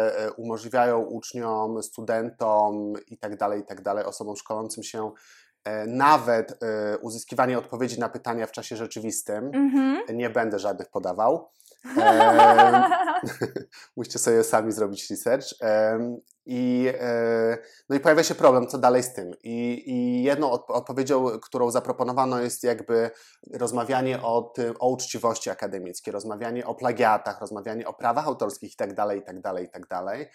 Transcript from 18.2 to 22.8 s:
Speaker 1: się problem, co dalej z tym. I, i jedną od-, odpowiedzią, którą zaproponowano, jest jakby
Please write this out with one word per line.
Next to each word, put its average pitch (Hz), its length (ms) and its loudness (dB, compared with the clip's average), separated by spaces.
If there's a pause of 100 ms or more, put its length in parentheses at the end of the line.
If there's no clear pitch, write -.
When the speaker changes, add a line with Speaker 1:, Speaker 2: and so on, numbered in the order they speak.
Speaker 1:
się 156 120 -2
problem, 127 320 6
co 139 100 -6
dalej 127 260 4
z 127 100 -10
tym. 87 180 -10 (120)
I, 120 420 -6
i 123 380 -2
jedną 151 280 2
od-, - 200 -4
odpowiedzią, 127 680 0
którą 123 320 -2
zaproponowano, 127 680 0
jest 120 240 -4
jakby 117 480 0 (420)